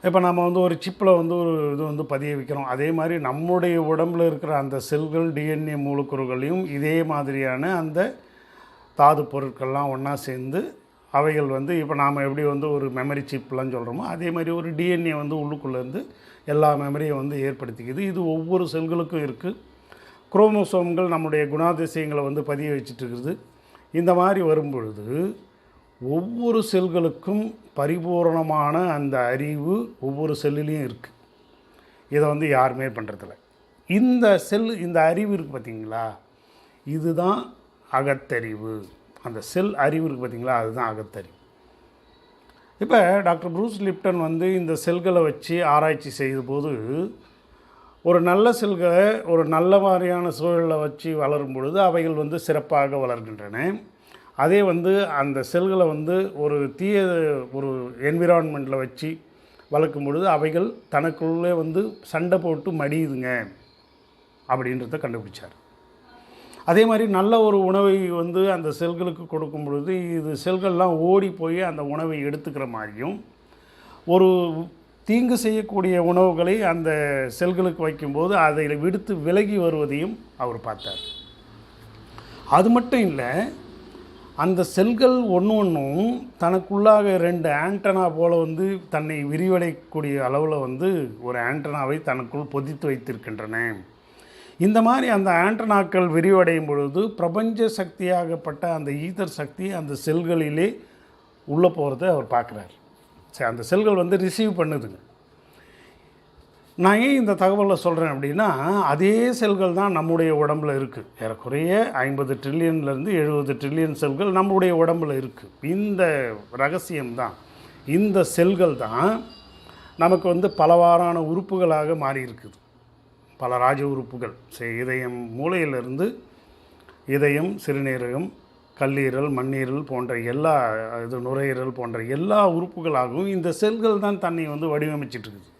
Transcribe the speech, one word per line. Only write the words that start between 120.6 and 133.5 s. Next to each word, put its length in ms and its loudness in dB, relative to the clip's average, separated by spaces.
பலவாறான 720 6
உறுப்புகளாக 720 0
மாறி 240 -2
இருக்குது. 300 -18
பல 220 0
ராஜ 160 2
உறுப்புகள், 420 -8
சே-, 240 -8
இதயம் 380 -6
மூளையிலிருந்து 680 -2
இதயம், 340 2
சிறுநீரகம், 640 -4
கல்லீரல், 480 0
மண்ணீரல் 500 -4
போன்ற 240 -4
எல்லா, 200 2
இது 200 -6
நுரையீரல் 540 -2
போன்ற 200 -6
எல்லா 220 2
உறுப்புகளாகவும் 800 -2
இந்த 140 -2